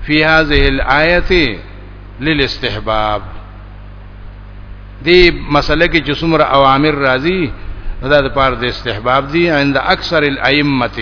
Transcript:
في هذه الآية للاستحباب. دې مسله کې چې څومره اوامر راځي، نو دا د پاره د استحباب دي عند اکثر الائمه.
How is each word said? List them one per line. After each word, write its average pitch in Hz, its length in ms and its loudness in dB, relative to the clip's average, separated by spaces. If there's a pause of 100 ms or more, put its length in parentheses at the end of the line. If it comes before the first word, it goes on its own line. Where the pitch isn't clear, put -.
في 156 200 2
هذه 147 420 4
الآية 143 920 2 (600)
للاستحباب. 110 1000 -2 (1800)
دې 175 260 6 (180)
مسله 147 380 2
کې 165 180 2
چې 143 140 -2
څومره 160 240 2
اوامر 139 500 4
راځي، 139 580 0 (500)
نو 131 80 -6
دا 147 120 4
د 135 140 -2
پاره 135 200 2
د 117 80 -6
استحباب 123 680 -2
دي 170 180 2
عند 143 280 2
اکثر 170 460 0
الائمه. 139 800 0